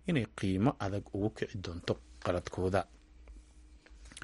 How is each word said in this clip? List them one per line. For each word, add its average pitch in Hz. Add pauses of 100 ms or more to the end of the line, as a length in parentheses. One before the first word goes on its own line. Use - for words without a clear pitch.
inay 143 (120)
qiimo 98
adag 101 (100)
ugu 104
kici -
doonto 87 (240)
qaladkooda. 90 (1400)